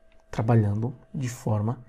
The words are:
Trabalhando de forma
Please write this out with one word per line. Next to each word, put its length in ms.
Trabalhando 640
de 160
forma 480